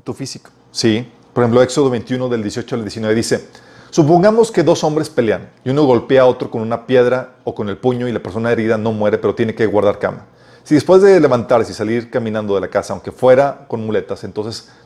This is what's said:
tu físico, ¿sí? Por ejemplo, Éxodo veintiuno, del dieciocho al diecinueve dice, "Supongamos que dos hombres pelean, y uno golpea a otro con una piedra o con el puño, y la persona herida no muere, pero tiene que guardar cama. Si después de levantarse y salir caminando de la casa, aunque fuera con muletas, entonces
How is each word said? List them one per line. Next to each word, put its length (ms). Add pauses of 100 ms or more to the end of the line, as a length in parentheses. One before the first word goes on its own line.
tu 100
físico, 360 (220)
¿sí? 360 (260)
Por 100
ejemplo, 180
Éxodo 280
veintiuno, 380
del 140
dieciocho 340
al 60
diecinueve 320
dice, 340 (420)
"Supongamos 600
que 120
dos 200
hombres 260
pelean, 400 (140)
y 60
uno 140
golpea 400
a 20
otro 240
con 120
una 240
piedra 580
o 100
con 160
el 80
puño, 300
y 40
la 120
persona 280
herida 260
no 160
muere, 240
pero 180
tiene 180
que 120
guardar 340
cama. 260 (380)
Si 100
después 280
de 180
levantarse 540
y 20
salir 340
caminando 460
de 60
la 80
casa, 240
aunque 180
fuera 560
con 180
muletas, 380
entonces 460 (160)